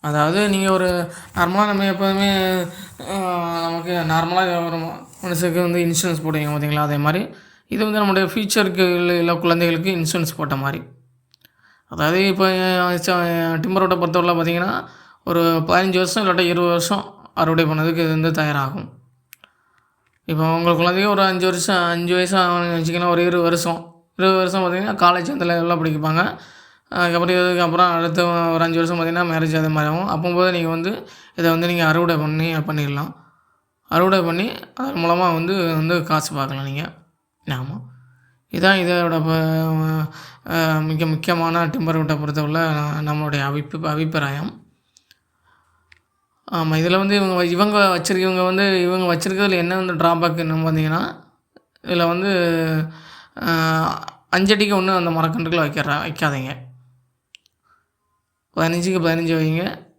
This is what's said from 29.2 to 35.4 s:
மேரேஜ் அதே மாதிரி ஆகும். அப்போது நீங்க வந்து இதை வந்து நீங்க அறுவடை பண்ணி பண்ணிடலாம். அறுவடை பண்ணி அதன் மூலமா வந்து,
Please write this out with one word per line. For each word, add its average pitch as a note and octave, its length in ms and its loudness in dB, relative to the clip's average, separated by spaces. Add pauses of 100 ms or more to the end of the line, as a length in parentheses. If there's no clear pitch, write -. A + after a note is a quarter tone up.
மேரேஜ் D#3+ 300 0
அதே D#3 120 2
மாதிரி D#3 260 2
ஆகும். F3+ 140 -2
அப்போது F3 440 2
நீங்க E3+ 180 0
வந்து E3 220 -2 (440)
இதை E3+ 140 2
வந்து E3 180 2
நீங்க E3+ 200 2
அறுவடை E3 300 2
பண்ணி D#3 380 -2
பண்ணிடலாம். D3+ 540 -4 (840)
அறுவடை F#3 300 4
பண்ணி E3+ 240 -2 (300)
அதன் C4 200 -6
மூலமா F3 380 0
வந்து, E3+ 400 -2